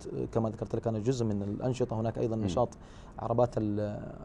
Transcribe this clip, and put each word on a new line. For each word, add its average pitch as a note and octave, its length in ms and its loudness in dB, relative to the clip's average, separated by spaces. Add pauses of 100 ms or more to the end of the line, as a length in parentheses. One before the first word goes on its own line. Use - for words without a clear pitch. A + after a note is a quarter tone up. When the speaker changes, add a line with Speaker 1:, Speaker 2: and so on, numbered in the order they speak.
(160)
Speaker 1:
آه، B2+ 80 -2
كما A2+ 260 2
ذكرت G#2+ 260 -4
لك A2+ 100 -2
أنا A2+ 120 2
جزء A#2+ 280 2
من G2+ 160 0
الأنشطة، A#2 580 0
هناك A2+ 180 -2
أيضًا A2+ 180 0
Speaker 2:
مم. A2 80 0
Speaker 1:
نشاط G#2 240 4 (500)
عربات A#2 400 4
ال-، G#2 420 0 (240)